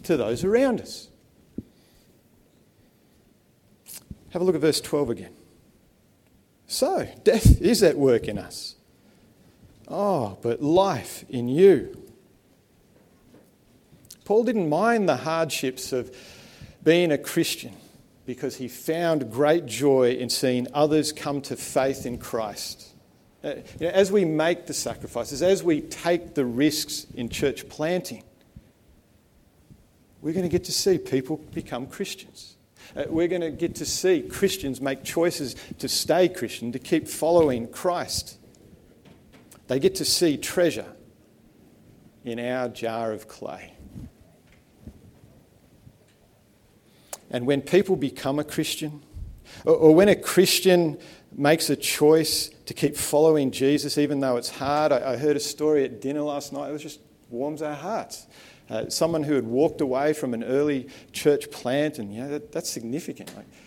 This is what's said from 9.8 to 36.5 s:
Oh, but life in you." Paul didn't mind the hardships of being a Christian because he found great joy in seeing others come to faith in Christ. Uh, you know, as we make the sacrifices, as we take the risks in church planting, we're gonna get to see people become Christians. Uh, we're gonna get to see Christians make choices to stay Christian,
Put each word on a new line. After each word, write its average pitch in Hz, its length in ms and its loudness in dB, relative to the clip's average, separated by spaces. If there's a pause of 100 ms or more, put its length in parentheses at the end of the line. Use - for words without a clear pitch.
Oh, 156 560 -2
but 117 180 -2
life 160 680 2
in 120 200 -4
you." 156 540 6 (2250)
Paul 214 180 2
didn't 220 260 0
mind 202 400 2
the 131 100 2
hardships 151 720 -4
of 123 220 -6 (680)
being 170 300 4
a 139 60 2
Christian - 580 -4 (500)
because 127 300 -8
he 131 100 -10
found 160 640 -2
great 147 340 2
joy 127 460 4
in 123 180 -4
seeing 123 460 0
others 147 380 2
come 143 300 -6
to 127 140 -10
faith 135 480 -2
in 120 140 -8
Christ. - 680 -8 (560)
Uh, 147 120 -8 (240)
you 160 80 -4
know, 175 60 0
as 190 180 6
we 202 140 4
make 160 420 0
the 147 80 -10
sacrifices, 120 680 -6
as 185 200 4
we 165 180 2
take - 540 -4
the 139 100 2
risks 135 720 -2
in 120 140 -6
church - 400 -4
planting, 180 560 -6 (2000)
we're 151 140 -6
gonna 180 140 0
get 175 160 0
to - 80 -8
see 185 260 2
people 135 380 -2 (180)
become 131 320 -8
Christians. - 720 -14 (400)
Uh, 139 120 -4
we're 165 200 0
gonna 170 220 -2
get 160 260 -6
to 151 100 -8
see 185 360 0
Christians 139 580 -2
make 135 240 -4
choices 160 500 -2 (240)
to 147 100 -6
stay 170 400 2
Christian, 120 440 -6